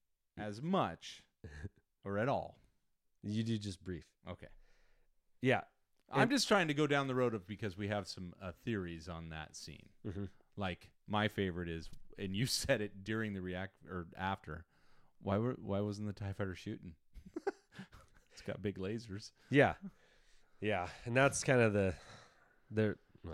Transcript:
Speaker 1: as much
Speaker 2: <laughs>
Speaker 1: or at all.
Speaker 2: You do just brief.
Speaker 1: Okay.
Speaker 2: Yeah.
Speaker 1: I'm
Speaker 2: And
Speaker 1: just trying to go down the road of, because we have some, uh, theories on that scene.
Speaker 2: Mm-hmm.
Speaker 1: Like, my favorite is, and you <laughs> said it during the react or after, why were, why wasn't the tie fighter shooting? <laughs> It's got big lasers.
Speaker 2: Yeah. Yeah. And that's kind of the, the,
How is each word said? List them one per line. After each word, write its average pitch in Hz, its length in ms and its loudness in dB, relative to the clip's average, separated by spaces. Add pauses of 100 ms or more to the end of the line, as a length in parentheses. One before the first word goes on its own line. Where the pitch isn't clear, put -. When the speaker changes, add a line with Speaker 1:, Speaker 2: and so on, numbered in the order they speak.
(380)
Speaker 1:
as 107 240 -6
much 156 640 0 (200)
Speaker 2:
<laughs> - 600 -14
Speaker 1:
or 101 140 0
at 120 100 2
all. - 300 -2 (640)
Speaker 2:
You 107 200 0
do 113 160 0
just 101 240 -8
brief. 87 240 -8 (240)
Speaker 1:
Okay. - 180 -12 (920)
Speaker 2:
Yeah. 123 220 4 (480)
Speaker 1:
I'm 135 120 4
Speaker 2:
And 226 80 4
Speaker 1:
just 277 180 2
trying 185 200 6
to 147 60 2
go 151 120 4
down 139 220 4
the 127 60 -2
road 123 200 4
of, 101 120 -6
because 101 300 -6
we 101 120 -2
have 104 180 0
some, 90 340 -10
uh, 92 120 -8 (120)
theories 87 440 -4
on 82 220 -8
that 78 260 -10
scene. - 320 -14 (180)
Speaker 2:
Mm-hmm. 98 180 -4 (320)
Speaker 1:
Like, 92 340 -4 (180)
my 104 200 4
favorite 90 420 0
is, 82 180 -6 (300)
and 95 180 -4
you 117 100 2
<laughs> - 0 -
said 127 360 2
it 98 220 -6
during 110 280 -2
the 98 80 -4
react 92 320 -4 (160)
or 87 180 -4 (120)
after, 90 480 -4 (560)
why 98 160 2
were, 120 240 2
why 98 180 0
wasn't 104 280 -2
the 101 40 -4
tie 98 200 -4
fighter 95 220 -2
shooting? 90 400 -8 (420)
<laughs> 381 160 -4 (800)
It's - 80 -18
got - 220 -8
big 98 160 -2
lasers. 107 520 -6 (200)
Speaker 2:
Yeah. 127 240 8 (880)
Yeah. 92 260 2 (160)
And 120 100 -2
that's 135 300 4
kind 127 160 6
of 110 140 8
the, 95 200 6 (760)
the, 107 260 2 (380)